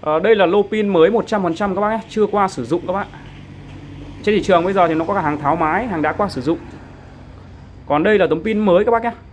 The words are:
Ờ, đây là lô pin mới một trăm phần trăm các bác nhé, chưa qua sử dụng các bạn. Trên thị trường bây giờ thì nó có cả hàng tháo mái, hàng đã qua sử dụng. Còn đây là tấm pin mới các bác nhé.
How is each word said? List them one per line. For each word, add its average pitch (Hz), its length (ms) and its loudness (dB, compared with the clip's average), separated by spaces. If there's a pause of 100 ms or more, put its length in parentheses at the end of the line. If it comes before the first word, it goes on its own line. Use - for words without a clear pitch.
Ờ, 156 180 0
đây 220 160 4
là 196 100 4
lô 190 180 2
pin 214 260 -2
mới 175 220 6
một 220 160 0
trăm 208 160 -2
phần 165 120 0
trăm 196 200 -2
các 196 60 -2
bác 208 80 0
nhé, 220 100 -2 (100)
chưa 214 160 0
qua 202 220 0
sử 127 180 -6
dụng 151 220 -4
các 180 60 -4
bạn. 196 140 -6 (1160)
Trên 214 120 2
thị 185 80 2
trường 170 200 4
bây 190 100 0
giờ 185 140 4
thì 165 60 0
nó 165 120 0
có 196 80 -4
cả 196 80 0
hàng 151 160 -2
tháo 143 180 0
mái, 165 320 0
hàng 170 140 -4
đã 151 120 -2
qua 202 160 -2
sử 131 120 -8
dụng. 156 160 -2 (1300)
Còn 147 160 0
đây 208 160 4
là 175 100 4
tấm 160 140 0
pin 214 160 -2
mới 202 260 4
các 233 60 2
bác 226 120 2
nhé. 233 80 -2 (220)